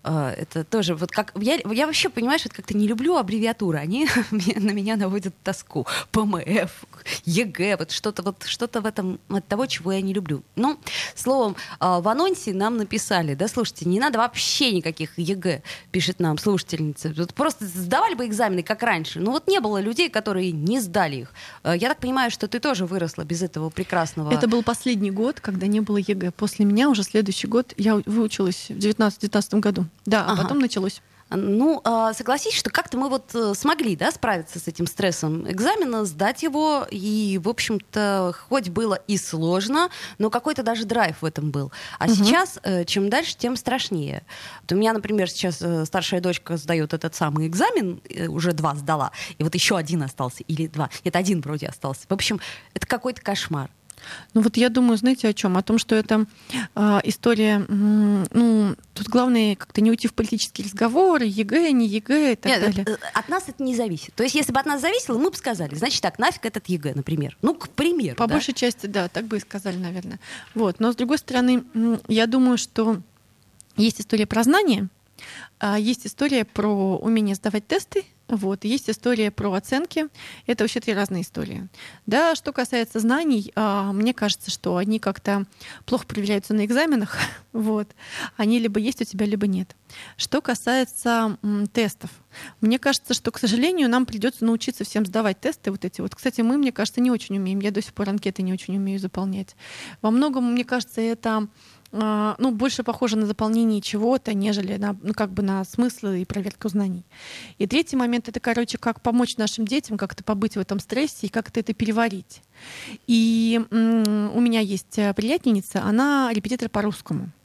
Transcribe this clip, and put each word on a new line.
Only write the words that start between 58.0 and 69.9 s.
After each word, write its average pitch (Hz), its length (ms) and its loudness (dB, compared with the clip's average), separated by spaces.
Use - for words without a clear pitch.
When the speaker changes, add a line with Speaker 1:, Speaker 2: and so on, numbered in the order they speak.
Speaker 2:
ну, 220 440 4
тут 208 160 -8
главное 233 480 4
как-то - 240 -2
не 220 100 6
уйти 233 160 0
в - 60 -2
политические - 540 -4
разговоры, 247 580 4
Е 208 180 0
Г, 311 300 2
не 240 120 6
Е 208 140 0
Г 277 320 2
и 214 60 2
так - 120 -2
Speaker 1:
Нет, 233 120 4
Speaker 2:
далее. 196 260 2
Speaker 1:
э, 220 60 -2
э, - 20 -2
от 220 140 -2
нас 370 220 -2
это 269 120 -12
не 254 140 0
зависит. 214 400 -4
То 220 80 0
есть, 262 120 0
если 285 180 2
бы 269 80 4
от 277 40 -4
нас 285 140 0
зависело, 330 380 0
мы 311 140 2
бы - 40 -14
сказали: 165 400 -4
"Значит - 260 -2
так, 180 160 -2
нафиг 247 280 0
этот 220 240 -6
Е 180 80 0
Г", 147 180 -4
например. 143 460 -4
Ну, 302 140 4
к - 120 -14
примеру, 285 480 0
Speaker 2:
По 233 120 0
Speaker 1:
да? 233 80 2
Speaker 2:
большей 285 180 0
части, 240 340 -2
да, 196 220 -2
так 220 160 -6
бы 214 100 -4
и 202 60 -2
сказали, 190 340 -8
наверное. 180 460 -8